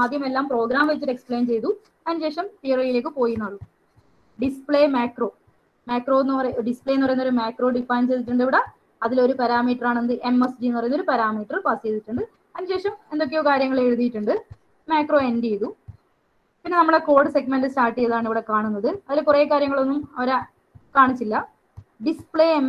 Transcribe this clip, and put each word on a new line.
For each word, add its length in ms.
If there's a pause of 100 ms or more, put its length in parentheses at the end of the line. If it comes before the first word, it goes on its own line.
ആദ്യം 280
എല്ലാം 220
program 400
വെച്ചിട്ട് 240
explain 360
ചെയ്തു, 180 (380)
അതിനുശേഷം 380 (180)
തിയറിയിലേക്ക് 560
പോയി 180
എന്നുള്ളൂ. 220 (840)
Display 380 (160)
macro, 320 (640)
Macro 320
എന്ന് 160
പറയ-, 180 (120)
display 280
എന്ന് 100
പറയുന്ന 200
ഒരു 140
macro 280 (100)
define 300
ചെയ്തിട്ടുണ്ട് 380
ഇവിടെ. 140 (400)
അതിലൊരു 320
parameter 540
ആണ് 120
എന്ത്? 140 (100)
എം 200
എസ് 160
ജി 80
എന്ന് 120
പറയുന്ന 200
ഒരു 100
parameter 500
pass 240
ചെയ്തിട്ടുണ്ട്. 400 (280)
അതിനുശേഷം 420 (160)
എന്തൊക്കെയോ 360
കാര്യങ്ങൾ 340
എഴുതിയിട്ടുണ്ട്, 540 (540)
Macro 340
end 280
ചെയ്തു. 180 (1000)
പിന്നെ 120
നമ്മളെ 220
code 300
segment 400
start 300
ചെയ്താണ് 280
ഇവിടെ 200
കാണുന്നത്. 420 (160)
അതിൽ 160
കുറേ 300
കാര്യങ്ങളൊന്നും 480 (160)
അവരെ 220 (560)
കാണിച്ചില്ല. 420 (680)
Display 520
എം 160